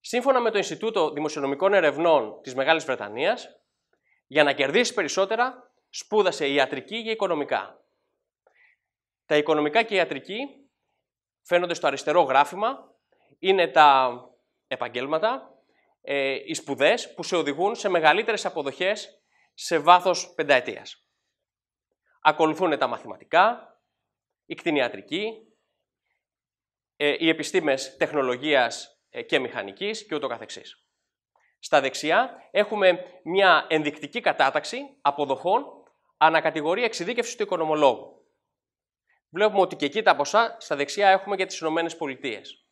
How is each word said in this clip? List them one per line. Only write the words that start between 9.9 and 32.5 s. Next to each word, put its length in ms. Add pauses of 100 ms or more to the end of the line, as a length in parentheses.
η 20
ιατρική 500 (960)
φαίνονται 320
στο 120
αριστερό 360
γράφημα, 760 (420)
είναι 300
τα 520 (460)
επαγγέλματα, 920 (440)
ε, 420
οι 100
σπουδές 600
που 80
σε 140
οδηγούν 380
σε 140
μεγαλύτερες 580
αποδοχές 760 (320)
σε 240
βάθος 560
πενταετίας. 720 (1120)
Ακολουθούν 580
τα 80
μαθηματικά, 880 (680)
η 80
κτηνιατρική, 1000 (1400)
ε, 220
οι 100
επιστήμες 680
τεχνολογίας, 920 (280)
ε, 60
και 160
μηχανικής 680
και 80
ούτω 120
καθεξής. 600 (720)
Στα 220
δεξιά 680